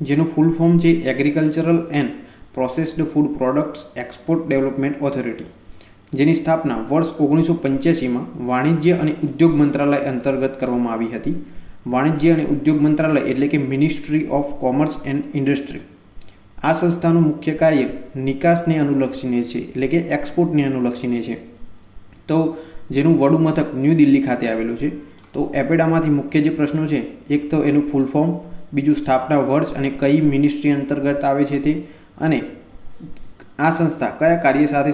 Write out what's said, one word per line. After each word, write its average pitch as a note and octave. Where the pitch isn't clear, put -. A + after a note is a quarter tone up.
જેનું D#3
ફૂલ D#3+
ફોર્મ E3+
છે E3
Agricultural D#3
and A#2+
Processed D#3+
Food D3
Products C3
Export -
Development C3+
Authority, A#2+
જેની D3+
સ્થાપના D#3+
વર્ષ E3
ઓગણીસો D#3
પંચ્યાસીમાં C3+
વાણિજ્ય D#3+
અને D3+
ઉદ્યોગ D3
મંત્રાલય C#3+
અંતર્ગત C3
કરવામાં A#2+
આવી A2+
હતી. G#2+
વાણિજ્ય D3+
અને D3+
ઉદ્યોગ D3+
મંત્રાલય D3+
એટલે C#3+
કે C#3+
Ministry D3+
of C#3+
Commerce C#3+
and C#3+
Industry. -
આ D3+
સંસ્થાનું E3+
મુખ્ય D3+
કાર્ય C#3+
નિકાસને E3
અનુલક્ષીને C3
છે, A#2
એટલે -
કે E3+
એક્સપોર્ટને D3+
અનુલક્ષીને B2
છે. A2+
તો D#3+
જેનું C#3+
વડું D#3+
મથક D3+
ન્યૂ D#3
દિલ્હી C#3
ખાતે A#2+
આવેલું A2+
છે. D3
તો C#3+
એપેડામાંથી D#3+
મુખ્ય D3+
જે D#3
પ્રશ્નો D3+
છે, C#3
એક D3
તો D#3
એનું D3
ફૂલ C3+
ફોર્મ, D#3
બીજું C#3+
સ્થાપના C#3
વર્ષ D3+
અને C#3
કઈ C#3+
મિનિસ્ટ્રી D3
અંતર્ગત C#3
આવે C#3
છે C#3+
તે, D3+
અને D3+
આ E3
સંસ્થા D#3
કયા E3
કાર્ય C#3+
સાથે C#3+